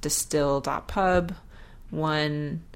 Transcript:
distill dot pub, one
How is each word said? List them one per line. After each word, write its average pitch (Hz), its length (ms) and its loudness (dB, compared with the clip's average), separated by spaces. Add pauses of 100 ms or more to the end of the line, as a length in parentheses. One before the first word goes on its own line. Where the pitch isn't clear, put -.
distill 143 600 2
dot 139 260 -4
pub, 180 460 2 (560)
one 151 720 0 (140)